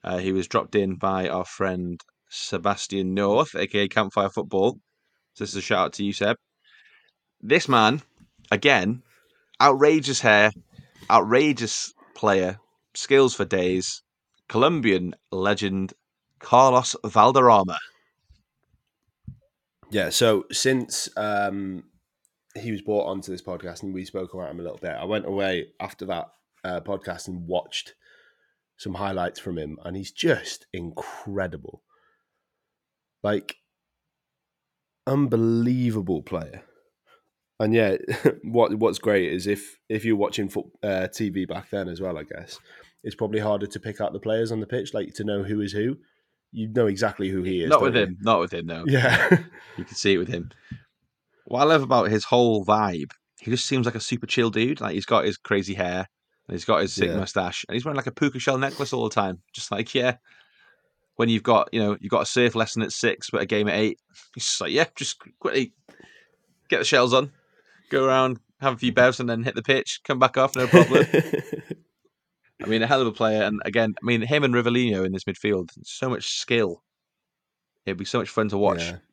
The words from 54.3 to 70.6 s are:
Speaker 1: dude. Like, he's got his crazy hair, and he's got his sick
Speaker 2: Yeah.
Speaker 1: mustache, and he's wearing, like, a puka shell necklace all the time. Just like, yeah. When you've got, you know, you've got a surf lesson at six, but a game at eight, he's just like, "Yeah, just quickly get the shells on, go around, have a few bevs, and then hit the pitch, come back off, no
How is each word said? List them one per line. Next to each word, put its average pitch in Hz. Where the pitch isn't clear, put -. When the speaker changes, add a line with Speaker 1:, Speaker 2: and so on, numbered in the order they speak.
Speaker 1:
dude. 113
Like, 101
he's 101
got 104
his 95
crazy 98
hair, 90
and 90
he's 87
got 95
his 98
sick 92
Speaker 2:
Yeah. 82
Speaker 1:
mustache, 92
and -
he's 123
wearing, 147
like, 135
a 123
puka 135
shell 131
necklace 135
all 120
the 107
time. 95
Just -
like, 110
yeah. 123
When 117
you've 113
got, -
you 113
know, 104
you've 98
got 101
a -
surf 120
lesson 113
at -
six, -
but -
a 95
game 104
at 82
eight, 107
he's 120
just -
like, 80
"Yeah, 151
just -
quickly 127
get -
the 110
shells 123
on, 139
go 135
around, 131
have 135
a 120
few 123
bevs, 123
and 123
then 113
hit 113
the 117
pitch, -
come 127
back 127
off, 135
no 127